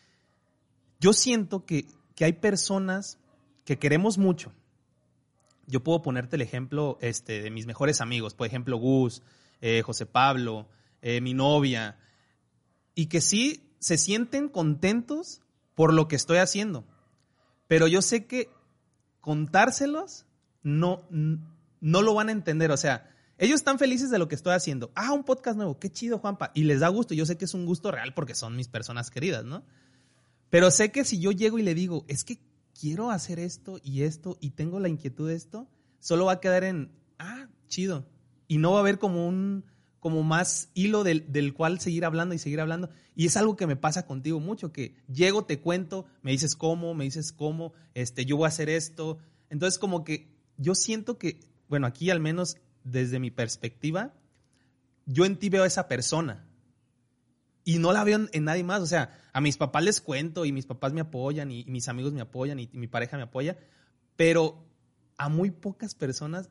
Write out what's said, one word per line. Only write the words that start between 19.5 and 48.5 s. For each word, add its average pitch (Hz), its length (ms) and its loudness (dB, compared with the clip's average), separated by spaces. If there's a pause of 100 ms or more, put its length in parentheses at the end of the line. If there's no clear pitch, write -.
no, 175 480 0
n-, 160 300 -2 (400)
no 165 220 4
lo 214 120 4
van 214 140 0
a 220 40 -2
entender. 160 380 0
O 139 60 2
sea, 135 340 -2 (280)
ellos 247 180 4
están 269 220 2
felices 262 320 0
de 220 80 2
lo 170 80 2
que 151 80 -6
estoy 180 200 0
haciendo. 139 420 -4
"Ah, 226 160 -2
un 285 100 0
podcast 254 340 -2
nuevo. 190 220 -4
Qué 196 120 -8
chido, 233 280 -4
Juanpa". 202 360 -6
Y 151 100 2
les 143 160 4
da 160 80 4
gusto. 208 260 0
Yo 156 100 0
sé 160 140 -4
que 196 60 -8
es 175 100 -6
un 180 120 -4
gusto 180 260 -2
real 127 200 -8
porque 135 220 -6
son 117 220 -8
mis 127 120 -6
personas 120 420 -8
queridas, 127 340 -4
¿no? 147 200 -12 (840)
Pero 175 220 10
sé 214 180 4
que 269 140 0
si 185 160 -2
yo 196 100 2
llego 220 280 2
y 220 40 2
le 175 120 2
digo, 175 340 -2
"Es 143 160 -6
que - 160 -12 (380)
quiero 180 320 -4
hacer 175 280 -4
esto 180 440 -10
y 135 200 -4
esto 156 380 -4
y 139 100 -6
tengo 170 300 -6
la 190 80 0
inquietud 151 400 -6
de 165 80 -4
esto", 214 320 -14 (320)
solo 175 240 2
va 185 80 4
a 185 80 -4
quedar 185 240 4
en, 180 260 -4 (300)
"Ah, 240 260 -14 (220)
chido". 180 380 -4 (420)
Y 151 100 2
no 165 140 6
va 208 60 6
a - 20 6
haber 196 180 4
como 175 300 0
un, 190 380 -2 (340)
como 160 240 0
más 160 500 0
hilo 208 300 2
del, 160 260 2
del 143 240 0
cual 160 240 0
seguir 170 260 -4
hablando 170 300 -2
y 160 40 -4
seguir 151 220 -4
hablando. 165 280 -4 (260)
Y 165 120 2
es 160 100 2
algo 214 200 2
que 180 120 -2
me 139 80 0
pasa 160 280 -2
contigo 147 360 -6
mucho, 175 320 -8
que 120 240 -10 (100)
llego, 190 380 2
te 151 160 -4
cuento, 180 460 -4 (160)
me 135 100 -2
dices 143 240 0
cómo, 170 380 -2
me 147 100 -6
dices 147 260 -6
cómo, 160 420 -6 (220)
este, 123 300 -4
"Yo 143 120 0
voy 156 100 2
a - 20 4
hacer 151 200 -4